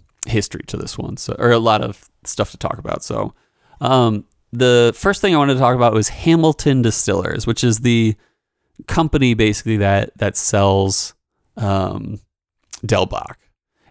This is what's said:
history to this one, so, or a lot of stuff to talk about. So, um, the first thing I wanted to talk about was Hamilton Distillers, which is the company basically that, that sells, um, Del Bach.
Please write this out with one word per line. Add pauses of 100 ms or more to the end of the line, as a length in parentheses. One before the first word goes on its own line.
(260)
history
to
this
one,
so,
or
a
lot
of (140)
stuff
to
talk
about.
So, (480)
um, (300)
the
first
thing
I
wanted
to
talk
about
was
Hamilton
Distillers,
which
is
the (720)
company
basically
that,
that
sells, (440)
um, (640)
Del
Bach. (540)